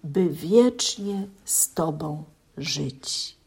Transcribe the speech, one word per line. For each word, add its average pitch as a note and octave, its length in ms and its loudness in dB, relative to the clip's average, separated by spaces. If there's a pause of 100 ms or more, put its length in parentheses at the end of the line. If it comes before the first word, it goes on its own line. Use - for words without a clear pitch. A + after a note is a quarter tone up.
by E3+ 240 2
wiecznie G3+ 1000 2 (160)
z - 300 0
Tobą D#3 500 -4 (320)
żyć. - 800 -6 (100)